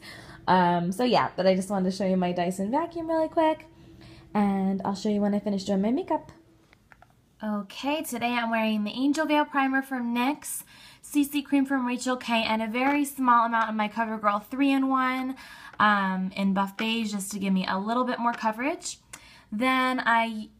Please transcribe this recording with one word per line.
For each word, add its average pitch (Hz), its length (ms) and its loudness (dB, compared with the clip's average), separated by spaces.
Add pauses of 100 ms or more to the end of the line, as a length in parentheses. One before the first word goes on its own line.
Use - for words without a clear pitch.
(460)
Um, 175 460 4
so 247 120 0
yeah, 180 320 2
but 180 100 0
I 190 80 6
just 185 140 -2
wanted 190 220 0
to 185 60 -6
show 202 100 -2
you 185 100 2
my 180 160 0
Dyson 185 380 -2
vacuum 330 380 -2
really 320 200 0
quick, 311 380 2 (680)
and 196 520 2
I'll 202 100 -2
show 202 140 -4
you 208 120 0
when 202 140 2
I 208 60 0
finish 196 240 -2
doing 196 180 0
my 214 80 2
makeup. 311 400 -2 (1120)
Okay, 214 600 -4
today 240 320 -4
I'm 233 160 -2
wearing 220 340 0
the 208 80 -4
Angel 285 340 0
Veil 294 200 4
Primer 269 360 0
from 247 320 -4
nyx, 254 480 -2 (400)
C 285 220 0
C 285 180 -2
Cream 277 240 2
from 269 200 0
Rachel 247 300 -2
K, 226 280 0
and 220 180 0
a 226 60 -4
very 269 360 2
small 247 420 4
amount 226 220 0
of 220 60 -6
my 214 140 0
CoverGirl 214 580 -2
three-in-one, 262 880 0 (460)
um, 190 560 2
in 196 180 2
Buff 196 220 -2
Beige, 226 340 -2
just 202 220 -6
to 202 80 -8
give 196 120 0
me 190 140 0
a 190 120 -2
little 233 260 -2
bit 240 160 -4
more 240 140 0
coverage. 240 640 -4 (540)
Then 254 520 0
I 226 560 0